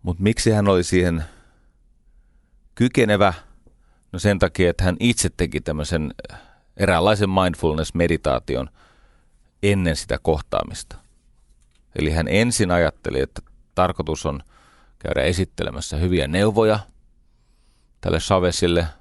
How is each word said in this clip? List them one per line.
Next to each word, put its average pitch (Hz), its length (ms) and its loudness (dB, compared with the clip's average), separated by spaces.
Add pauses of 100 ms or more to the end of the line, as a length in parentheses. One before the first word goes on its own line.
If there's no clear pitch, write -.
Mut 85 160 -4
miksi 107 320 2
hän 107 160 2
oli 92 160 4
siihen 87 400 2 (1500)
kykenevä? 104 580 2 (800)
No 92 80 -10
sen 101 200 0
takia, 90 300 2
että 85 140 -2
hän 90 160 0
itse 120 300 2
teki 73 320 -4
tämmöisen 76 520 -4 (640)
eräänlaisen 98 520 2
mindfulness-meditaation 80 1400 -2 (960)
ennen 92 320 2
sitä - 260 -6
kohtaamista. - 760 -4 (960)
Eli 76 160 0
hän 80 160 0
ensin 110 440 2
ajatteli, 80 480 0
että - 220 -6 (340)
tarkoitus 87 500 -2
on 71 180 -6 (560)
käydä - 220 -4
esittelemässä - 760 -4
hyviä 85 300 0
neuvoja 107 520 2 (1200)
tälle 85 160 -2
Chávezille 87 680 0 (160)